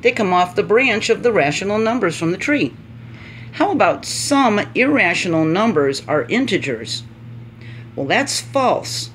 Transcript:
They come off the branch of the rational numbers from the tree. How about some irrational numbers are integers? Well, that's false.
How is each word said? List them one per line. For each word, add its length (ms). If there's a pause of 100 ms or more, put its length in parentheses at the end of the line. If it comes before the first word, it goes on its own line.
They 100
come 220
off 220
the 60
branch 460
of 140
the 100
rational 460
numbers 400
from 140
the 40
tree. 380 (760)
How 200
about 320
some 560 (140)
irrational 720
numbers 600
are 180
integers? 800 (920)
Well, 80
that's 380
false. 720